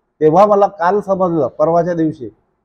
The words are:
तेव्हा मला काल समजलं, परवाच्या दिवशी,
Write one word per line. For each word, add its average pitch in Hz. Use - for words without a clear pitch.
तेव्हा 156
मला 202
काल 190
समजलं, 180
परवाच्या 165
दिवशी, 143